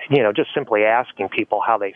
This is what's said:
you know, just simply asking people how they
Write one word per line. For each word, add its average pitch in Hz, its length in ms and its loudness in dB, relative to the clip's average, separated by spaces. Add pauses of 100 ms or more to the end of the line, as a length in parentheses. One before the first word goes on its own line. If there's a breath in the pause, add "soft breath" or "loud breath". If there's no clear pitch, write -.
you 139 120 4
know, 107 120 2
just - 200 -2
simply 104 300 0
asking 110 460 0
people 104 360 -2
how 113 120 2
they 101 180 -6